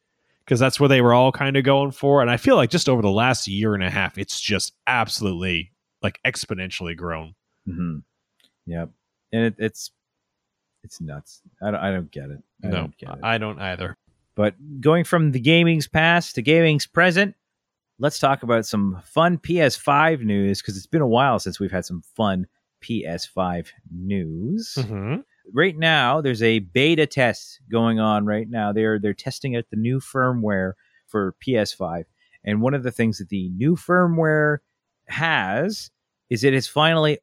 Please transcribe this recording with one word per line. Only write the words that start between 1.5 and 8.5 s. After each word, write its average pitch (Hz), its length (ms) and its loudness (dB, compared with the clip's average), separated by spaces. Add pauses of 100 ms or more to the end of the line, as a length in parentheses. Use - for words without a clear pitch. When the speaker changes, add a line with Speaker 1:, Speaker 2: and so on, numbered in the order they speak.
Speaker 1:
going 139 300 2
for. 139 300 2
And 120 80 2
I 120 60 2
feel 247 220 4
like 127 120 4
just 170 200 0
over 123 120 2
the 104 100 2
last 117 360 0
year 104 280 0
and 95 80 -2
a 92 60 -2
half, 92 280 -4
it's - 240 -8
just - 320 -4 (140)
absolutely, 92 840 -2 (300)
like, 101 240 -4
exponentially 92 720 -6
grown. 80 360 -10 (340)
Speaker 2:
Mm-hmm. 85 320 -8 (680)